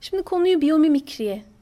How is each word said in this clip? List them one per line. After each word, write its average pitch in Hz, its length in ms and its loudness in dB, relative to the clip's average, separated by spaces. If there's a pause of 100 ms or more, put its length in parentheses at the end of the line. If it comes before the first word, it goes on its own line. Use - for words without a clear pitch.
Şimdi 381 220 -6
konuyu 359 380 0
biyomimikriye 285 840 0 (200)